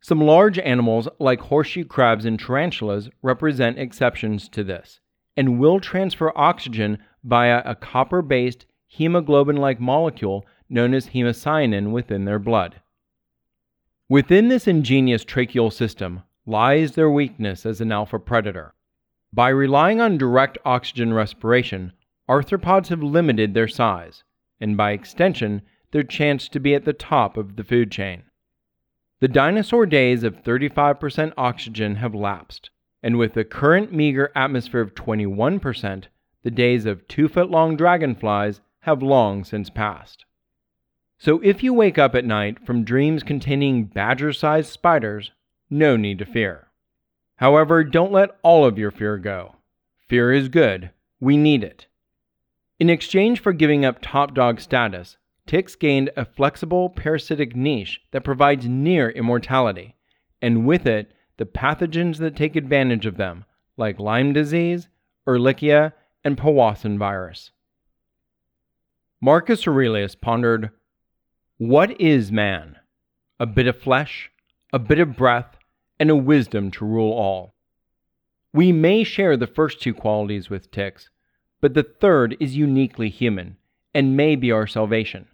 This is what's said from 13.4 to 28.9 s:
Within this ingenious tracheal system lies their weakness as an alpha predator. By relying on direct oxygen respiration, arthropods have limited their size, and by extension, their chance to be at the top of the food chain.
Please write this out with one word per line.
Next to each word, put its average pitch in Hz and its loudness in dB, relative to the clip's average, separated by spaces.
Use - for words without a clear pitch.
Within 175 4
this 254 2
ingenious 131 2
tracheal 120 -2
system 92 -8
lies 131 2
their 156 2
weakness 113 -2
as 110 -6
an 113 -2
alpha 107 -6
predator. 101 -4
By 120 2
relying 139 2
on 208 2
direct 131 2
oxygen 123 -2
respiration, 110 -2
arthropods 175 0
have 170 -4
limited 143 0
their 113 0
size, 92 -4
and 104 -4
by 104 0
extension, 104 -4
their 151 0
chance 143 -2
to - -8
be 143 2
at 139 -2
the 151 -2
top 127 -2
of 98 -10
the 107 -10
food 120 0
chain. 95 -10